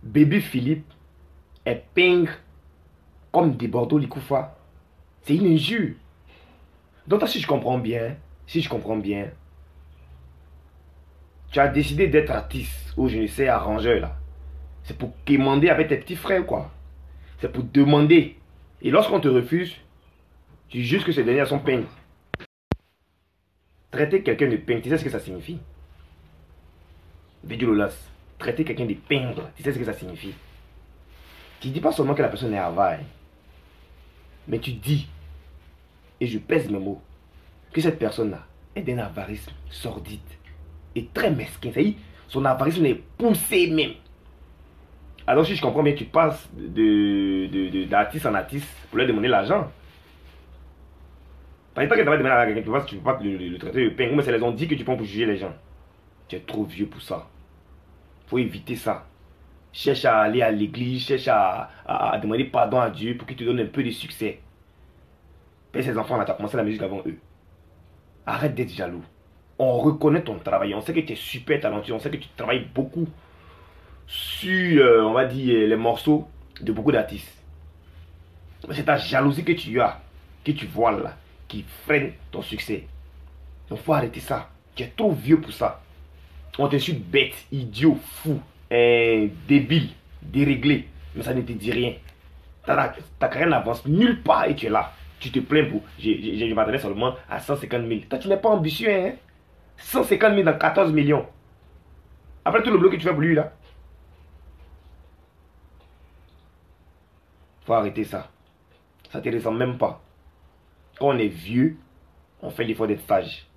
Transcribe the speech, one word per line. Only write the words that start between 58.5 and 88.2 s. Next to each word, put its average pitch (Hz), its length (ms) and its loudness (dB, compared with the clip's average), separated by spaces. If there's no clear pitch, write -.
ça. - 320 -6
Cherche 135 320 -2
à 113 140 6
aller 110 240 4
à 113 80 2
l'église, 120 540 -4
cherche 135 240 -2
à, 104 420 2
à, - 240 0
à 110 80 0
demander 110 240 -2
pardon 123 380 2
à 117 100 2
Dieu 113 260 -6
pour - 120 -14
qu'il 131 80 -10
te 120 80 -10
donne 120 160 0
un 107 60 -2
peu 135 180 -4
de 117 60 -2
succès. - 500 -8
Paix 131 120 -4
ces 127 140 -2
enfants-là, 113 280 -2
t'as 95 100 -2
commencé 104 220 -8
la 113 80 0
musique 107 180 -4
avant 95 240 -6
eux. - 120 -10
Arrête 123 320 -4
d'être 123 160 -4
jaloux. 87 320 -8
On 127 180 2
reconnaît 151 460 2
ton 101 160 -8
travail, 98 340 0
on 107 60 -4
sait - 120 -8
que 170 60 0
tu 156 140 -4
es 107 40 -8
super 143 440 -2
talentueux, 107 340 -4
on 107 60 -6
sait - 100 -6
que 170 60 -6
tu - 100 -12
travailles 120 380 -2
beaucoup 170 320 -4
sur, 180 760 2
euh, 113 200 8
on 110 80 2
va 127 120 4
dire, 120 440 2
les 110 80 4
morceaux 117 500 2
de 113 120 -4
beaucoup 110 180 0
d'artistes. - 540 -4
Mais - 80 -10
c'est 147 80 -8
ta 147 140 4
jalousie 139 480 2
que 170 80 2
tu 120 280 0
as, - 200 0
que 151 60 -2
tu 143 160 -2
vois 113 240 0
là, 95 260 -6
qui 107 180 -12
freine 143 280 0
ton - 100 -10
succès. 104 460 -8
Donc 107 80 -8
faut 160 160 0
arrêter 123 240 -2
ça. - 320 -8
Tu - 80 -8
es 120 60 -8
trop 214 240 0
vieux 156 280 4
pour - 120 -12
ça. - 280 -2
On 143 100 4
t'insulte 139 320 0
bête, 131 340 0
idiot, 127 500 2
fou, - 380 -4